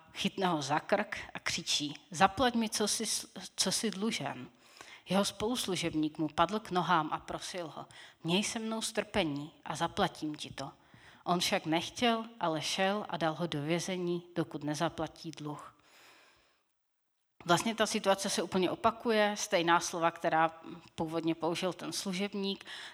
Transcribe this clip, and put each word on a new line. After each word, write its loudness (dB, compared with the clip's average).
chytne 0
ho 2
za 0
krk 0
a -10
křičí: -2
„Zaplať 4
mi, 2
co 0
jsi, 0
co 2
jsi 0
dlužen.“ -4
Jeho 4
spoluslužebník -2
mu 0
padl 2
k -12
nohám 2
a -2
prosil -8
ho: -12
„Měj 2
se -4
mnou -4
strpení -2
a -6
zaplatím -2
ti -12
to.“ -8
On 2
však 2
nechtěl, 2
ale 0
šel 0
a -6
dal 2
ho -2
do -2
vězení, -2
dokud -4
nezaplatí -4
dluh. -12
Vlastně 4
ta 2
situace 2
se 0
úplně 2
opakuje, 2
stejná 4
slova, 2
která 2
původně 0
použil 0
ten -8
služebník, -4